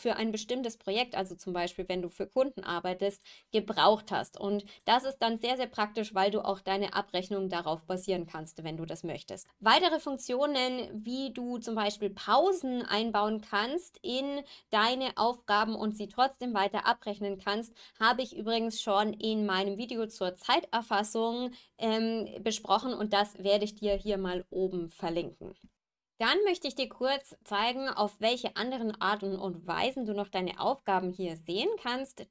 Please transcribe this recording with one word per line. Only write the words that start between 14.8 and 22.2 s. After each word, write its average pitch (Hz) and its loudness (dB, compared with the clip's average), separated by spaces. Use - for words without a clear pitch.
Aufgaben 220 2
und 214 -2
sie 214 -6
trotzdem 247 0
weiter 202 2
abrechnen 202 -2
kannst, 208 -4
habe 233 4
ich 240 -6
übrigens 226 0
schon 208 2
in 214 0
meinem 196 0
Video 226 -4
zur 180 -4
Zeiterfassung, 233 0
ähm, 226 0